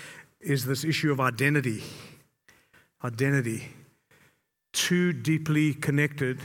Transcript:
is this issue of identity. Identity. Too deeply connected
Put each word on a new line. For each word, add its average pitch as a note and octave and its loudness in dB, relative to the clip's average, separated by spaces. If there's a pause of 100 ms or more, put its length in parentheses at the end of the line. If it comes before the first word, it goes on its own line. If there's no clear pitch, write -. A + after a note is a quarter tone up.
(400)
is C#3 0
this C3+ -2
issue D#3 2
of C3+ 0
identity. B2+ 2 (1200)
Identity. B2 0 (1040)
Too F3+ 2
deeply D3+ 2
connected C#3+ 0